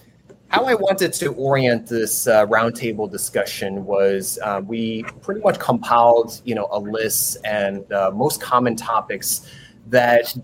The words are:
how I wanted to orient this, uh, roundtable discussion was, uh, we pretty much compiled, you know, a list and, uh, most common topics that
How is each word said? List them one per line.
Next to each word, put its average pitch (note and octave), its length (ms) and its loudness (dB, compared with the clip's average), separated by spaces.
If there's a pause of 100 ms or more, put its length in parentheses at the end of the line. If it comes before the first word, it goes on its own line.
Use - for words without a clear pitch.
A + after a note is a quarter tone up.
(480)
how A3 160 0
I C4 100 2
wanted F#3+ 400 0
to D#3 200 -2
orient B2+ 520 0
this, A2+ 400 -2
uh, G#2+ 200 6
roundtable A2 640 0
discussion G2 760 -6
was, G2 580 0
uh, G2+ 220 -4
we A2+ 380 -6 (200)
pretty G#3 200 -6
much F#3 160 2
compiled, A#2 840 4
you A#2+ 100 -4
know, G#2 160 -2
a G#2 80 -2
list G#2+ 640 -4
and, G2 480 -4
uh, G2 200 2
most C3 280 -2
common B2 360 2
topics - 720 -6 (400)
that A#2+ 440 4 (140)